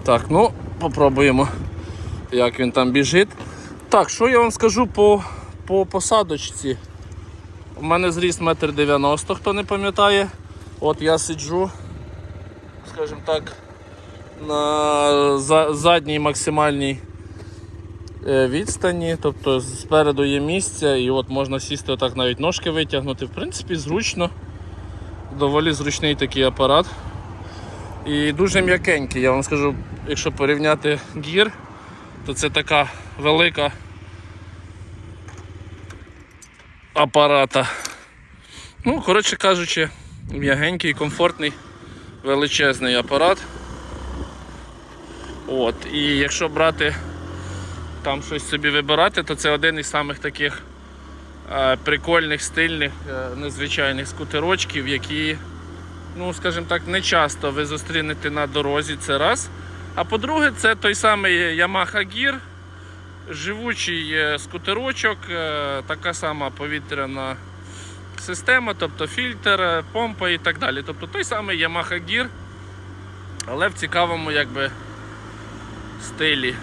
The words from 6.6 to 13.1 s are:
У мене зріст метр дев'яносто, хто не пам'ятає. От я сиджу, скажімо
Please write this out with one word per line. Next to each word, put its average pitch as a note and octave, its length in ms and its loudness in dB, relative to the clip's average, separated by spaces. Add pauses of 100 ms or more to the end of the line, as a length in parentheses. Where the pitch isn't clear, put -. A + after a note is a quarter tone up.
У - 40 -8
мене F3 280 4
зріст F3 300 0
метр E3 320 2
дев'яносто, D3 600 4
хто G3+ 180 0
не G3+ 100 0
пам'ятає. G3+ 640 4 (520)
От D3+ 220 0
я D#3+ 160 4
сиджу, E3 540 -2 (1200)
скажімо D3+ 320 -6